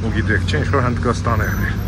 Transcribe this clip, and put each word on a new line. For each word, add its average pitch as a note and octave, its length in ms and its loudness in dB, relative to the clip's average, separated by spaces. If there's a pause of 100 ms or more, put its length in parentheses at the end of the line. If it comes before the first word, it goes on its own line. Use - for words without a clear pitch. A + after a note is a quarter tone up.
ու A2+ 80 0
գիտեք, - 320 2
չէ, D3+ 160 0
ինչ-որ C#3 240 2
Հնդկաստան A#2 580 0
է G2 60 0
եղել։ G2+ 280 -2 (120)